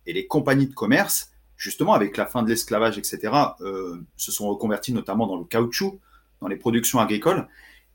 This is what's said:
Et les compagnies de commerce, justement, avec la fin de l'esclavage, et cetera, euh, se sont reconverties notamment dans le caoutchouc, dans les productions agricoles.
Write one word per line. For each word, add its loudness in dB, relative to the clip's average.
Et -6
les -2
compagnies 4
de -12
commerce, 2
justement, 0
avec 4
la 0
fin -2
de 2
l'esclavage, 0
et -6
cetera, 0
euh, -8
se -8
sont -4
reconverties -2
notamment 0
dans -4
le -8
caoutchouc, -2
dans -6
les -2
productions 0
agricoles. 0